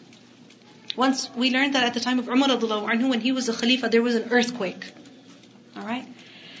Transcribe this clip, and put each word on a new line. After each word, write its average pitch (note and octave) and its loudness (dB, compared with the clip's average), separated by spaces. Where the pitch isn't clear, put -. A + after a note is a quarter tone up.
Once C4 0
we B3 2
learned C4+ 0
that B3 4
at A#3+ -2
the A#3+ -4
time B3+ 0
of A#3+ -4
Umar C4+ 4
radiallahu G#3+ 0
anhu, A#3+ 2
when A#3 0
he B3+ 0
was C4 -2
the A3+ -2
Khalifa, A#3+ 0
there A3+ 4
was A#3+ 2
an A3 -2
earthquake. A#3 -2
All G3+ -12
right? A#3+ -8